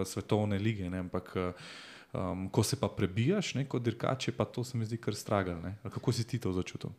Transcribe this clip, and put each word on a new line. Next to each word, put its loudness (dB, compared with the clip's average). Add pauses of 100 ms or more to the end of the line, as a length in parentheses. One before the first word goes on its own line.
svetovne 2
lige, 0
ne, -2
ampak, -4
eh, 0 (600)
ehm, -2
ko 6
se 0
pa 2
prebijaš, 2
ne, 0
kot -2
dirkač, 0
je 0
pa 2
to, -4
se -6
mi 0
zdi, -2
kar -2
stragano, 2
ne. -6
Ali -8
kako 2
si 2
ti -4
to 0
začutil? -2